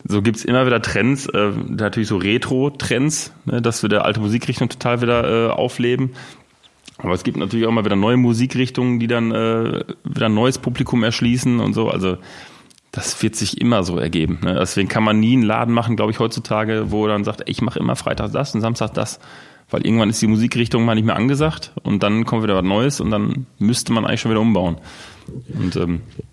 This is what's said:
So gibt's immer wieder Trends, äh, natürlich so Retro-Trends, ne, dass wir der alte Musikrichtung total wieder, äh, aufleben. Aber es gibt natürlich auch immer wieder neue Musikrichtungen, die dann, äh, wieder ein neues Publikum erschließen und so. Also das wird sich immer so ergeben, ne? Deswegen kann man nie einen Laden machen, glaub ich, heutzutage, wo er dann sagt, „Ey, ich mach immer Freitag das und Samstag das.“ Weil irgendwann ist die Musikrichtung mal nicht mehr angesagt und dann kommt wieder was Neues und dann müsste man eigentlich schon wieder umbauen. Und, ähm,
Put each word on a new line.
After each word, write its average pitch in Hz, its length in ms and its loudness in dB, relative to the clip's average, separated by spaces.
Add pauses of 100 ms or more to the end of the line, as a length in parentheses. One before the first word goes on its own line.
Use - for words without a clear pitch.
So 101 140 2
gibt's 107 240 0
immer 127 220 4
wieder 117 140 2
Trends, 117 460 0
äh, 104 240 2 (160)
natürlich 107 420 -2
so 104 80 0
Retro-Trends, 127 1160 0 (120)
ne, 120 160 -2
dass 117 200 0
wir 107 80 0
der 104 160 4
alte 107 140 0
Musikrichtung 117 500 0
total 120 320 -2
wieder, 117 460 2
äh, 113 40 2
aufleben. 127 600 0 (880)
Aber 87 140 -2
es 90 100 -2
gibt 120 140 -2
natürlich 104 280 0
auch 113 60 2
immer 113 140 2
wieder 101 100 2
neue 107 220 4
Musikrichtungen, 123 840 2
die 117 80 -2
dann, 117 240 0
äh, 113 520 0 (200)
wieder 113 240 -2
ein 107 60 4
neues 120 260 2
Publikum 120 440 0
erschließen 120 560 2
und 104 140 0
so. 110 160 0
Also 92 280 0 (760)
das - 300 -8
wird 110 140 0
sich - 240 -4
immer 113 240 2
so 87 140 -2
ergeben, 82 440 0
ne? 90 160 0
Deswegen 95 300 0
kann 110 160 0
man 107 160 4
nie 113 140 4
einen 127 100 6
Laden 117 300 2
machen, 113 240 0
glaub 107 120 0
ich, 113 100 -4
heutzutage, 110 720 -2
wo 107 140 0
er 107 40 0
dann 104 160 0
sagt, 104 160 -6
„Ey, - 100 -8
ich - 100 -6
mach 113 140 -2
immer 123 220 -2
Freitag - 340 -4
das 135 240 -4
und 104 60 0
Samstag 113 320 -2
das.“ - 260 -4 (500)
Weil - 160 -2
irgendwann 107 260 2
ist - 100 -4
die 113 60 4
Musikrichtung 117 580 2
mal 117 100 2
nicht 110 100 2
mehr 107 100 2
angesagt 143 560 0 (120)
und 101 200 0
dann 107 220 2
kommt 110 180 0
wieder 104 120 2
was 92 80 2
Neues 107 380 0
und 90 80 -2
dann 107 380 -2 (100)
müsste 117 340 0
man 113 140 2
eigentlich - 160 -2
schon 117 100 -2
wieder 110 80 2
umbauen. 92 380 2 (840)
Und, 92 160 -2
ähm, 87 260 -2 (320)